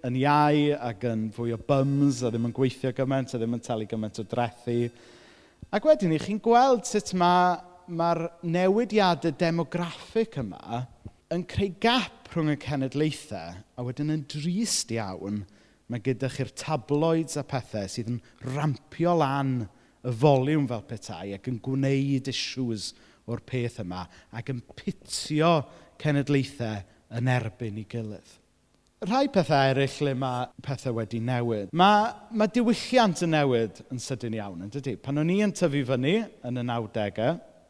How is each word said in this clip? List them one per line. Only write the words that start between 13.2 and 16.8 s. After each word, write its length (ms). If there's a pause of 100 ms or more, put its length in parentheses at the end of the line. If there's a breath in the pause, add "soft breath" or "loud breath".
a 80
wedyn 300
yn 100
drist 720
iawn, 480 (460 soft breath)
mae 100
gyda 320
chi'r 240
tabloids 800